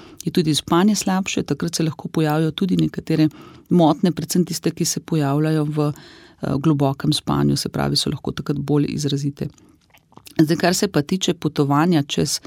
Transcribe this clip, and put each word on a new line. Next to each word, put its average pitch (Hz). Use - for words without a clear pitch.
je -
tudi 156
spanje 196
slabše, 190
takrat 165
se 170
lahko 160
pojavijo 156
tudi 185
nekatere 156
motnje, 165
predvsem 165
tiste, -
ki 170
se -
pojavljajo 151
v, 151
eh, -
globokem 143
spanju, -
se -
pravi, 71
so -
lahko -
takrat 147
bolj 143
izrazite. 143
Zdaj, 160
kar 180
se 202
pa 151
tiče 185
potovanja 147
čez -